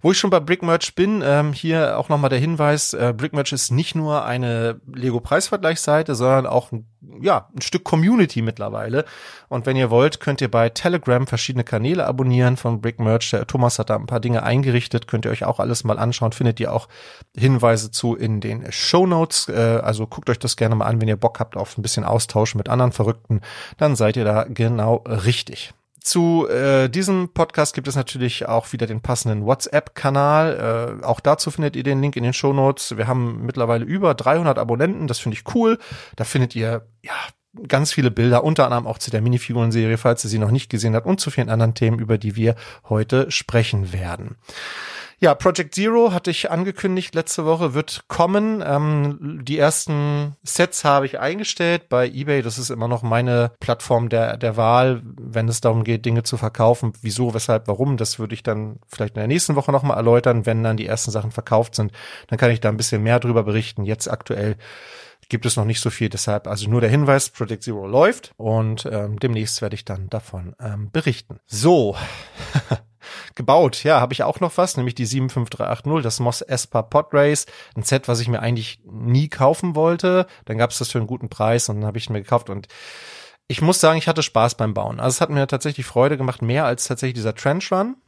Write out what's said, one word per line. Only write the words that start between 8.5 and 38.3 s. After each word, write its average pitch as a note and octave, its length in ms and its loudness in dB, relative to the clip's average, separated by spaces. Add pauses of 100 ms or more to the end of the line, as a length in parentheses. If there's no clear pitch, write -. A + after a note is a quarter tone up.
Und A#2 180 -6
wenn C3 100 0
ihr C3 140 2
wollt, C3 300 4
könnt C#3 220 -2
ihr A#2+ 100 -2
bei A#2 180 4
Telegram C3+ 560 0
verschiedene B2 380 -4
Kanäle A#2+ 320 -2
abonnieren B2+ 640 2
von A2+ 240 -2
Brickmerch. A2+ 480 0
Der A2 180 -2
Thomas B2 320 0
hat A2 100 -4
da G#2+ 60 2
ein G#2+ 120 -6
paar A#2+ 120 -2
Dinge A#2 240 0
eingerichtet, A#2+ 640 0
könnt A2+ 160 -2
ihr G#2+ 80 -2
euch G#2 140 -4
auch - 160 -2
alles A2+ 240 -2
mal G#2+ 120 0
anschauen, A2+ 360 0
findet A#2 260 0
ihr A2+ 140 -2
auch - 160 -4 (480)
Hinweise A2+ 520 4
zu A#2 260 -2
in A2 260 -2
den A2 280 -8
Shownotes. E3+ 760 2
Äh, A2+ 340 2
also A2 260 -2
guckt - 220 -8
euch A#2 100 0
das - 180 -4
gerne A2+ 180 2
mal G#2+ 120 0
an, A2+ 120 2
wenn A2 80 0
ihr G#2+ 80 2
Bock - 240 0
habt - 160 -6
auf - 220 -8
ein G#2+ 60 -6
bisschen A2 200 -2
Austausch A2 520 0
mit G2+ 120 -4
anderen B2 240 2
Verrückten, A2+ 480 -2 (380)
dann D3 180 2
seid A2 220 2
ihr A2+ 80 0
da G#2+ 240 2
genau A2+ 560 0
richtig. A#2 680 -4 (280)
Zu, E3+ 480 2
äh, C3+ 400 2
diesem F#3 400 0
Podcast - 440 0
gibt C#3 140 -6
es C3+ 80 -6
natürlich B2+ 520 -2
auch - 260 -2
wieder A#2 140 -2
den A2 140 -6
passenden G#2+ 440 -2
WhatsApp-Kanal. C3+ 1600 0
Äh, - 40 -10
auch - 160 0
dazu D3 280 2
findet D3 280 -4
ihr B2+ 60 -4
den C3+ 180 0
Link C#3+ 160 -2
in A#2 60 -2
den B2 100 0
Shownotes. C#3 640 0
Wir A2 100 -2
haben A#2+ 380 -2
mittlerweile A#2 400 0
über F3+ 300 2
dreihundert D3+ 440 2
Abonnenten, C#3+ 480 0
das A#2+ 120 -2
finde G#2+ 180 -4
ich - 180 -10
cool. A3+ 240 4 (380)
Da A2 80 -2
findet B2 300 0
ihr, A2+ 320 -4 (140)
ja, - 120 -12 (560)
ganz C#3+ 240 2
viele B2+ 180 2
Bilder, A#2+ 320 4